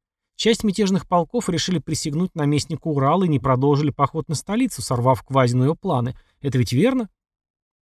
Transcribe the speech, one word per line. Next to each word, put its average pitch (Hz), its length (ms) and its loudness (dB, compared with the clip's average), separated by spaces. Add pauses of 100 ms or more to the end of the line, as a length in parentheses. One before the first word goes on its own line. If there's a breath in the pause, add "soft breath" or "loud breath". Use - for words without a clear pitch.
(400)
Часть 220 240 0
мятежных 196 420 0
полков 180 440 0
решили 170 300 -2
присягнуть 156 540 -4
наместнику 147 580 -2
Урала 147 340 2
и - 20 0
не 147 120 2
продолжили 139 500 2
поход 143 400 -4
на 151 60 -2
столицу, 226 460 -4
сорвав 123 400 0
Квазину 127 420 2
ее 151 120 2
планы. 127 400 -4 (240)
Это 135 180 -4
ведь 123 140 0
верно? 226 380 0 (720)